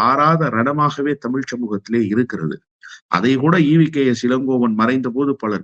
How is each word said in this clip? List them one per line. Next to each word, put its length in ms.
ஆறாத 500
ரணமாகவே 680
தமிழ் 320
சமூகத்திலே 560
இருக்கிறது. 520
அதை 240
கூட 260
ஈ 140
வி 120
கே 160
எஸ் 200
இளங்கோவன் 500
மறைந்த 360
போது 240
பலர் 300